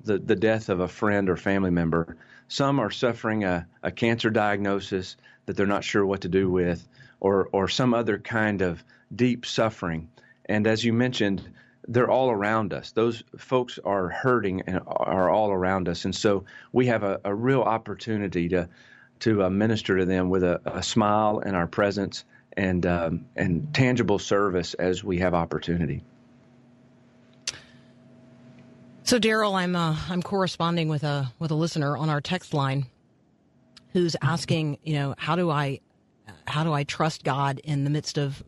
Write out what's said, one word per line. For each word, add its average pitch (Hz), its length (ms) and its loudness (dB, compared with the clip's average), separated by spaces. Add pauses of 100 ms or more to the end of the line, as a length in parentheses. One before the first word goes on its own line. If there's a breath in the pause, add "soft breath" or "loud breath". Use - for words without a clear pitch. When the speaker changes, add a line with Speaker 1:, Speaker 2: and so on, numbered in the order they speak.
Speaker 1:
the, 104 140 0
the 98 180 0
death 110 340 0
of 92 100 0
a 90 80 0
friend 101 420 0
or 87 80 2
family 98 340 0
member. 85 460 0 (320 loud breath)
Some 139 300 0
are 104 120 -2
suffering 110 540 -2
a, 87 220 0 (140)
a 87 100 -4
cancer 117 380 0
diagnosis 101 880 -2 (280 soft breath)
that 95 100 -6
they're 98 100 2
not 101 180 0
sure 101 220 0
what 95 160 -2
to 92 80 -6
do 92 220 2
with, 87 360 0 (320 loud breath)
or, 98 320 2
or 98 160 0
some 123 260 0
other 113 260 0
kind 107 420 -2
of 87 220 -2 (320 soft breath)
deep 120 300 0
suffering. 87 640 -2 (360 soft breath)
And 107 220 0
as 110 160 2
you 117 100 2
mentioned, 113 480 0 (460 soft breath)
they're 113 220 2
all 127 200 4
around 104 440 0
us. - 180 -10
Those 117 320 0 (140)
folks 127 460 -2
are 95 260 0
hurting 101 580 0
and 92 180 -2
are 90 440 2
all 104 220 2
around 92 360 0
us. 85 180 -4
And 95 80 -2
so 101 320 0 (260 loud breath)
we 123 160 4
have 110 160 2
a, 98 200 -2
a 101 100 -2
real 123 280 2
opportunity 101 880 -2
to, 87 200 0 (520 loud breath)
to, 104 240 4
uh, 92 40 2
minister 104 480 2
to 92 80 2
them 92 240 2
with 92 140 2
a, 87 220 0
a - 180 -6
smile 107 600 2
and 98 120 -4
our 87 100 2
presence 98 580 -2 (320 soft breath)
and, 92 300 0
um, 85 400 0 (100)
and 90 380 -2
tangible 120 460 2
service 98 560 0
as 92 280 -2
we 92 160 -2
have 90 140 2
opportunity. 82 720 -2 (3000 loud breath)
Speaker 2:
So, 247 140 4
Daryl, 220 360 2
I'm, 180 200 0
uh, 165 220 2 (140)
I'm 180 120 -2
corresponding 170 680 0
with 156 160 -2
a, 139 340 -2
with 160 120 -4
a 151 40 2
listener 151 400 0
on 156 140 -2
our 147 100 0
text - 340 -6
line 135 340 0 (1040)
who's 175 280 2
asking, 160 640 0
you 156 120 -2
know, 139 220 -2
"How 156 200 -2
do 175 120 2
I, 143 300 -2 (640)
how 151 200 -2
do 165 80 0
I 143 100 0
trust 156 400 -2
God 139 400 0
in 143 220 0
the 143 40 0
midst 147 280 -2
of 143 300 -4